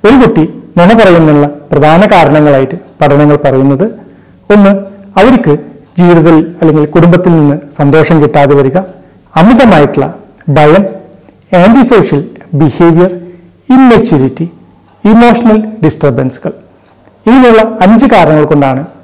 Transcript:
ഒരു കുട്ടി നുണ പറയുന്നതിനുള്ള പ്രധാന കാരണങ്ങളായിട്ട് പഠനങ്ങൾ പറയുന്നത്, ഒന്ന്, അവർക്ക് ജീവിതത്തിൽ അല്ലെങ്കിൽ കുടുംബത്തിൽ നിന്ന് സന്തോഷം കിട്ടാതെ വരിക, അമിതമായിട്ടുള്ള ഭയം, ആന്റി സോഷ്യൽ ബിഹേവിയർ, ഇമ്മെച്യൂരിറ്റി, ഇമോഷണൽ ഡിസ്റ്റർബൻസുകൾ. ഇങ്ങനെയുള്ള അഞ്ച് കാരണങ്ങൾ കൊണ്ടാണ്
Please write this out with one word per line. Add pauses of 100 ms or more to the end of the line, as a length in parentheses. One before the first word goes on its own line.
ഒരു
കുട്ടി (240)
നുണ
പറയുന്നതിനുള്ള (220)
പ്രധാന
കാരണങ്ങളായിട്ട് (260)
പഠനങ്ങൾ
പറയുന്നത്, (720)
ഒന്ന്, (500)
അവർക്ക് (400)
ജീവിതത്തിൽ (100)
അല്ലെങ്കിൽ
കുടുംബത്തിൽ
നിന്ന് (220)
സന്തോഷം
കിട്ടാതെ
വരിക, (580)
അമിതമായിട്ടുള്ള (360)
ഭയം, (720)
ആന്റി
സോഷ്യൽ (240)
ബിഹേവിയർ, (560)
ഇമ്മെച്യൂരിറ്റി, (560)
ഇമോഷണൽ (220)
ഡിസ്റ്റർബൻസുകൾ. (760)
ഇങ്ങനെയുള്ള (200)
അഞ്ച്
കാരണങ്ങൾ
കൊണ്ടാണ് (180)